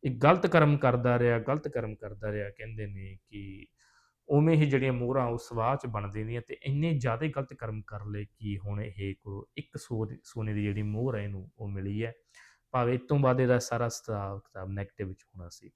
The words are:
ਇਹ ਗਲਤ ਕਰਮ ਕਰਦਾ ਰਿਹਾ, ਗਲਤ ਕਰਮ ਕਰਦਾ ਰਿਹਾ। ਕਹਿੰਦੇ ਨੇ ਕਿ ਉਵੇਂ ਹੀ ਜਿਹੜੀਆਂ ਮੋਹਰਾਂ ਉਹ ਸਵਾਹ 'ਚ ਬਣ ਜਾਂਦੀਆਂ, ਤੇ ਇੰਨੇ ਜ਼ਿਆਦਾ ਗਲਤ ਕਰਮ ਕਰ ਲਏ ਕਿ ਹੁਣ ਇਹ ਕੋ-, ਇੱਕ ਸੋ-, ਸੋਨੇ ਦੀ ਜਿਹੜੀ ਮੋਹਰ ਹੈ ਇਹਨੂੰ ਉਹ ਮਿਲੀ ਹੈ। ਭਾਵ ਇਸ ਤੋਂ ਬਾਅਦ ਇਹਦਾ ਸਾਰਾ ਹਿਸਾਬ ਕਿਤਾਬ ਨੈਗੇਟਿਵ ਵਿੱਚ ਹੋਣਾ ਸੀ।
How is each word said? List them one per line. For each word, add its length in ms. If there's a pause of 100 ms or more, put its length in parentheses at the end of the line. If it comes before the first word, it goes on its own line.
ਇਹ 180
ਗਲਤ 240
ਕਰਮ 300
ਕਰਦਾ 420
ਰਿਹਾ, 200
ਗਲਤ 300
ਕਰਮ 260
ਕਰਦਾ 380
ਰਿਹਾ। 180
ਕਹਿੰਦੇ 360
ਨੇ 400
ਕਿ 400 (640)
ਉਵੇਂ 280
ਹੀ 100
ਜਿਹੜੀਆਂ 260
ਮੋਹਰਾਂ 340
ਉਹ 120
ਸਵਾਹ 380
'ਚ 100
ਬਣ 240
ਜਾਂਦੀਆਂ, 380
ਤੇ 140
ਇੰਨੇ 360
ਜ਼ਿਆਦਾ 280
ਗਲਤ 280
ਕਰਮ 280
ਕਰ 220
ਲਏ 200
ਕਿ 340
ਹੁਣ 220
ਇਹ 340
ਕੋ-, 420
ਇੱਕ 200
ਸੋ-, 480
ਸੋਨੇ 300
ਦੀ 80
ਜਿਹੜੀ 200
ਮੋਹਰ 340
ਹੈ 80
ਇਹਨੂੰ 340
ਉਹ 100
ਮਿਲੀ 360
ਹੈ। 80 (580)
ਭਾਵ 200
ਇਸ 180
ਤੋਂ 100
ਬਾਅਦ 220
ਇਹਦਾ 180
ਸਾਰਾ 260
ਹਿਸਾਬ 540
ਕਿਤਾਬ 340
ਨੈਗੇਟਿਵ 360
ਵਿੱਚ 140
ਹੋਣਾ 260
ਸੀ। 280